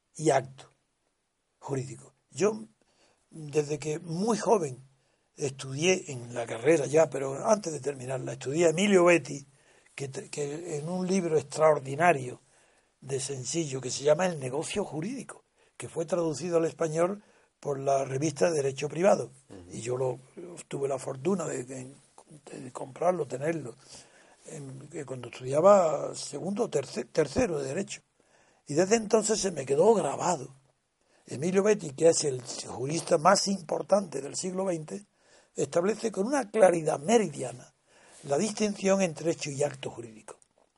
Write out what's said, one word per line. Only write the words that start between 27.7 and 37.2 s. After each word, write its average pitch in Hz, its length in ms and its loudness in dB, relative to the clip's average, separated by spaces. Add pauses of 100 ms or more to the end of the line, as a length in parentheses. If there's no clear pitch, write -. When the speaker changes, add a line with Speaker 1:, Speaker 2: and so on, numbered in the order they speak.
Speaker 1:
Y 147 60 -4
desde 190 220 4
entonces 214 440 2
se 190 100 0
me 139 160 -8
quedó 160 280 6
grabado. 147 600 -2 (720)
Emilio 175 380 0
Betti, 208 260 2
que 156 200 4
es 160 140 0
el 131 160 -2 (260)
jurista 156 520 -2
más 190 300 6
importante 180 720 0
del 139 140 -10
siglo 185 300 -4
veinte, 180 400 -6 (500)
establece 196 560 0
con 196 140 -2
una 262 240 -2
claridad 175 500 4
meridiana 147 760 0 (500)